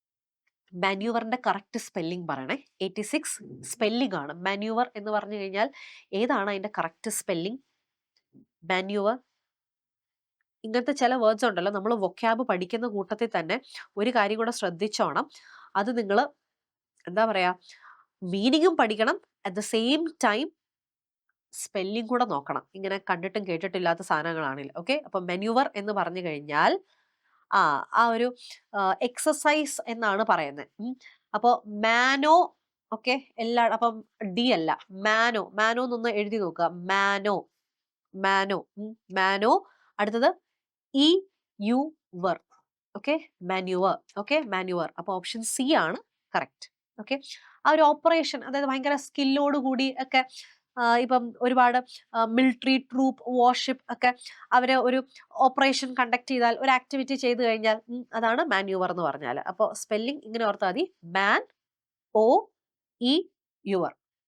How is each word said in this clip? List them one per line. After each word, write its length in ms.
മാന്യൂവറിന്റെ 640
കറക്റ്റ് 320
സ്പെല്ലിംഗ് 480
പറയണേ. 360
എയ്റ്റി 200
സിക്സ് 600
സ്പെല്ലിംഗ് 540
ആണ്. 180
മാന്യൂവർ 600
എന്ന് 160
പറഞ്ഞു 240
കഴിഞ്ഞാൽ 360
ഏതാണ് 360
അതിന്റെ 280
കറക്റ്റ് 340
സ്പെല്ലിംഗ്? 480
മാന്യൂവർ. 460
ഇങ്ങനത്തെ 280
ചില 240
വേർഡ്സ് 300
ഉണ്ടല്ലോ, 260
നമ്മൾ 220
വൊക്കാബ് 500
പഠിക്കുന്ന 440
കൂട്ടത്തിൽ 420
തന്നെ 220
ഒരു 120
കാര്യം 280
കൂടെ 140
ശ്രദ്ധിച്ചോണം. 800
അത് 220
നിങ്ങള് 300
എന്താ 180
പറയാ, 300
മീനിങ്ങും 540
പഠിക്കണം, 440
at 80
the 100
same 340
time 420
സ്പെല്ലിംഗ് 580
കൂടെ 160
നോക്കണം. 500
ഇങ്ങനെ 340
കണ്ടിട്ടും 380
കേട്ടിട്ടില്ലാത്ത 540
സാധനങ്ങളാണെങ്കിൽ. 760
ഓക്കെ, 280
അപ്പൊ 140
മാന്യൂവർ 560
എന്ന് 180
പറഞ്ഞു 280
കഴിഞ്ഞാൽ, 580
ആ, 400
ആ 140
ഒരു, 280
ആ, 260
എക്സർസൈസ് 880
എന്നാണ് 420
പറയുന്നത്. 380
ഉം, 180
അപ്പൊ 340
മാനോ, 920
ഓക്കെ, 340
എല്ലാ, 300
അപ്പം 360
ഡി 80
അല്ല, 380
മാനോ, 640
മാനോ 300
എന്നൊന്ന് 260
എഴുതി 280
നോക്കുക. 280
മാനോ, 840
മാനോ, 520
ഉം, 200
മാനോ. 560
അടുത്തത് 340
ഇ 280
യു 340
വർ, 240
ഓക്കെ, 340
മാന്യൂവർ, 560
ഓക്കെ, 240
മാന്യൂവർ. 560
അപ്പൊ 160
ഓപ്ഷൻ 280
സി 320
ആണ് 240
കറക്റ്റ്. 340
ഓക്കെ, 200
ആ 60
ഒരു 100
ഓപ്പറേഷൻ, 640
അതായത് 220
ഭയങ്കര 300
സ്കില്ലോട് 640
കൂടി 440
ഒക്കെ, 260
ആ, 200
ഇപ്പം 440
ഒരുപാട്, 420
ആ, 120
മിലിറ്ററി 520
ട്രൂപ്പ്, 500
വാർഷിപ്പ് 640
ഒക്കെ 200
അവര് 220
ഒരു 340
ഓപ്പറേഷൻ 680
കണ്ടക്ട് 300
ചെയ്താൽ, 300
ഒരു 120
ആക്ടിവിറ്റി 440
ചെയ്തു 280
കഴിഞ്ഞാൽ, 460
ഉം, 240
അതാണ് 320
മാന്യൂവർ 460
എന്ന് 120
പറഞ്ഞാൽ. 360
അപ്പൊ 340
സ്പെല്ലിംഗ് 500
ഇങ്ങനെ 220
ഓർത്താൽ 220
മതി, 360
മാൻ, 440
ഒ 340
ഇ 280
യു 200
ആർ, 100